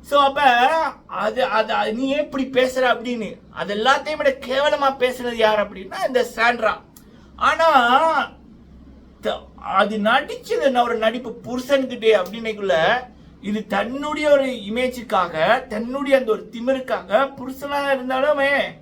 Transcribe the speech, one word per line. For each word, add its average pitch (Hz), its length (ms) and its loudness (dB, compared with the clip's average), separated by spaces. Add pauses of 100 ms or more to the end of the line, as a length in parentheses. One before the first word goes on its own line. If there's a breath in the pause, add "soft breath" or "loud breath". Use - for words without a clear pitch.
So, 285 220 2
அப்ப 269 180 2 (680)
அது, 220 380 -2
அது, 220 280 0
அது 214 200 0
நீ 262 140 -2
ஏன் 285 120 0
இப்படி 269 340 -4
பேசுற 254 240 2
அப்படின்னு 233 640 -2 (120)
அது 185 240 -6
எல்லாத்தையும் 277 420 0
விட 294 120 2
கேவலமா 277 720 0
பேசுனது 247 340 -2
யார் 214 360 2
அப்படின்னா 208 380 -8
இந்த 247 180 0 (100)
சாண்ட்ரா. 233 460 0 (540 loud breath)
ஆனா 302 320 2 (1500)
த-, - 340 -6
அது 202 420 0
நடிச்சது 262 640 0
என்ன 247 220 2
ஒரு 220 140 -2
நடிப்பு 226 460 -2
புருஷன்கிட்டே 240 760 2
அப்படின்னைக்குள்ள 202 720 0 (480 loud breath)
இது 208 260 -6
தன்னுடைய 285 600 -2
ஒரு 277 140 6
இமேஜுக்காக, 220 1200 -2
தன்னுடைய 262 500 0
அந்த 226 140 0
ஒரு 196 200 -4
திமிருக்காக 233 840 0
புருஷனா 277 640 -4
இருந்தாலுமே 277 600 0 (200)